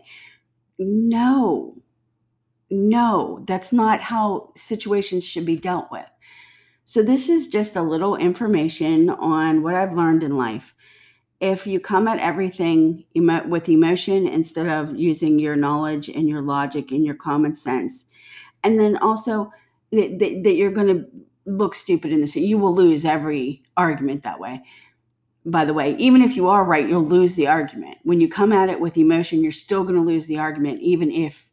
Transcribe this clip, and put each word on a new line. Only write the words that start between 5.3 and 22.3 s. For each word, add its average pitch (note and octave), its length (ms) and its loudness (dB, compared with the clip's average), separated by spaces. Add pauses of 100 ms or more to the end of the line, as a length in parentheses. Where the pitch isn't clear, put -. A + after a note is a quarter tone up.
be E3 120 -2
dealt F3+ 340 -6
with. G2 160 -14 (840)
So A3 140 2
this B3+ 260 0
is E4 200 2
just G#3+ 260 -4
a F3 80 -2
little E3 320 -2
information E3 960 0
on D#3+ 540 0
what F3 100 -2
I've F#3 220 -2
learned E3 260 2
in C#3+ 140 -2
life. A2+ 360 -6 (680)
If F#3+ 260 -2
you F#3+ 140 -2
come G3+ 260 0
at A3+ 140 -2
everything E3+ 840 0 (120)
emo-, E3 320 2
with E3+ 200 -2
emotion F3 600 2
instead D#3+ 400 -4
of D3+ 260 -4
using D#3 460 0
your D3+ 160 -2
knowledge D3 520 -2
and D3+ 200 -2
your D3+ 140 -4
logic C#3+ 500 -4
and D3+ 120 0
your D3 120 -4
common D3+ 400 -2
sense, B2+ 500 -6 (560)
and A3 160 2
then G#3 200 2
also G#3+ 520 -2 (400)
that, F#3 300 0
that, F#3 240 -2
that G3 100 4
you're F#3+ 160 2
gonna G3 340 0 (400)
look G3 300 -2
stupid D#3+ 380 -2
in D#3 80 2
this, D3 160 -2